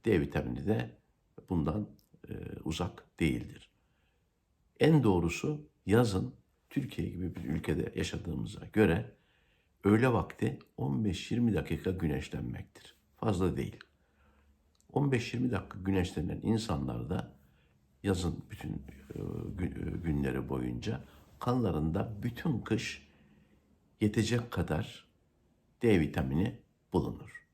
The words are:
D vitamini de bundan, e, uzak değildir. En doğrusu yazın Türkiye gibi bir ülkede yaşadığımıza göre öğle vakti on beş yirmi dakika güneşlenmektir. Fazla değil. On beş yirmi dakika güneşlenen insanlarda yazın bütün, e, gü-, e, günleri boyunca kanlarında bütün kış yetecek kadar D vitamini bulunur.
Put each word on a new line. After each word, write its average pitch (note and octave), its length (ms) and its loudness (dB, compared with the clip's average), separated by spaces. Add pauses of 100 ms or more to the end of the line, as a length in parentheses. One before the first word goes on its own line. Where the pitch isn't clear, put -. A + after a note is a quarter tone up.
D F#2+ 160 6
vitamini C#2 460 -2
de A2+ 320 -2 (500)
bundan, E2 400 0 (400)
e, - 60 -8 (300)
uzak - 560 -6
değildir. - 500 -2 (1080)
En D3 220 8
doğrusu G2 680 2 (180)
yazın G#2 480 4 (360)
Türkiye - 380 -4
gibi F2 280 -6
bir E2 80 -8
ülkede D#2 500 -2
yaşadığımıza D#2 800 -4
göre F#2+ 440 4 (680)
öğle A2+ 280 6
vakti A2 460 -2 (180)
on C3 280 0
beş F#2 260 -2
yirmi A2+ 240 2
dakika E2 360 -2
güneşlenmektir. - 1040 -4 (200)
Fazla F#2 400 0
değil. - 200 -4 (1160)
On C3+ 200 2
beş A#2 220 -2
yirmi B2 160 0
dakika G2 280 -6
güneşlenen F#2 640 -2
insanlarda C2+ 960 -2 (680)
yazın F2 480 0
bütün, - 220 -8 (420)
e, - 40 -8 (400)
gü-, E2 360 -4
e, E2 40 -4
günleri C#2 500 0
boyunca B1 560 -4 (340)
kanlarında F2+ 840 0
bütün B2 380 -2
kış - 480 -4 (920)
yetecek A2 500 2
kadar - 580 -2 (760)
D G#2+ 180 8
vitamini D2+ 580 0 (340)
bulunur. - 600 -2